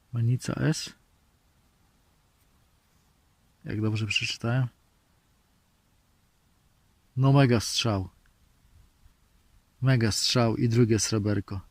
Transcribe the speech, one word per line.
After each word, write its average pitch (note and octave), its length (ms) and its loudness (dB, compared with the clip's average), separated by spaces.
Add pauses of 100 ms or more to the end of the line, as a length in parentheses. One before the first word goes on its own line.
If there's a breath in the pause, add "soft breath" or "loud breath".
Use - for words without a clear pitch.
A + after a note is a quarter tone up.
(120)
Mennica A#2 420 -2
S. - 400 -4 (2750)
Jak G#2+ 180 -6
dobrze A2 240 -2
przeczytałem. A#2 640 -2 (2500)
No, C3+ 160 4
mega C3 280 6
strzał. G2 480 -4 (1700)
Mega A#2+ 300 2
strzał A#2 440 0
i A#2+ 120 0
drugie A2+ 300 2
sreberko. G2+ 640 -2 (100)